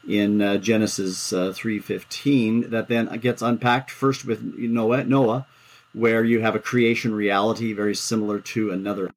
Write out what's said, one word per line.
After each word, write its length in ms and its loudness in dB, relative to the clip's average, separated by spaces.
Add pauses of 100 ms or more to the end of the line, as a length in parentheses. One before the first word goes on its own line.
in, 360 2
uh, 160 2
Genesis, 720 -2
uh, 220 -2
three 240 -4
fifteen, 920 0
that 180 -2
then 180 0 (120)
gets 220 -2
unpacked 500 0
first 340 -2
with 180 -4
Noah, 640 0
Noah, 420 2 (460)
where 300 2
you 180 4
have 140 0
a 60 0
creation 540 0
reality 580 0
very 220 0
similar 460 -2
to 300 -4
another 460 -4